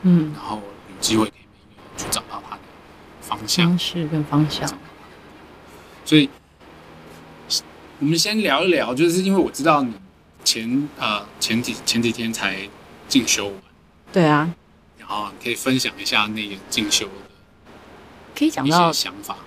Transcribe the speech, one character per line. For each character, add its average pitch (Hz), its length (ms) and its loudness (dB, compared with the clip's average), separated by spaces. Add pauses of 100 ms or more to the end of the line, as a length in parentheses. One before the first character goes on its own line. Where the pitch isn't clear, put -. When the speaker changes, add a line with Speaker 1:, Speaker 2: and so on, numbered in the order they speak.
Speaker 1:
嗯。 160 320 4
Speaker 2:
然 147 100 -12
后 107 140 -8
有 101 420 -18
机 110 160 0
会 107 100 4
可 101 100 -12
以 - 180 -20
每 - 60 -20
一 - 160 -20
个 - 60 -20
人 - 160 -20
去 - 120 -10
找 - 120 -4
到 - 280 -14
他 - 60 -10
的 - 60 -20 (600)
方 - 160 -6 (100)
向。 170 220 2
Speaker 1:
方 180 80 4
式 170 300 -4
跟 156 160 -2
方 147 260 2
向。 - 180 -6 (1400)
Speaker 2:
所 156 140 4
以， 139 100 6 (1700)
我 139 60 -2
们 165 120 2
先 214 240 0
聊 156 220 2
一 190 80 2
聊， 127 240 0
就 165 120 2
是 175 140 2
因 190 100 0
为 190 80 4
我 127 120 0
知 135 120 -8
道 151 200 4
你 117 100 -4 (500)
前， 127 540 -2
呃， 107 260 -2 (160)
前 113 220 0
几， 117 140 -6 (100)
前 117 160 0
几 117 100 2
天 113 220 -4
才 95 240 -4 (500)
进 117 180 4
修 104 200 0
完。 101 100 -8 (560)
Speaker 1:
对 175 140 4
啊。 151 260 4 (460)
Speaker 2:
然 - 100 -20
后 104 200 -6 (140)
可 117 80 -6
以 117 60 -2
分 131 240 0
享 113 220 -4
一 - 20 -10
下 107 220 2
那 107 240 -6
个 98 60 -10 (140)
进 104 220 -2
修 107 140 0
的 98 60 -14 (1200)
Speaker 1:
可 - 80 0
以 320 60 4
讲 135 180 -2
到 170 220 4
Speaker 2:
一 151 40 0
些 - 100 -2
想 92 180 -8
法。 - 260 -12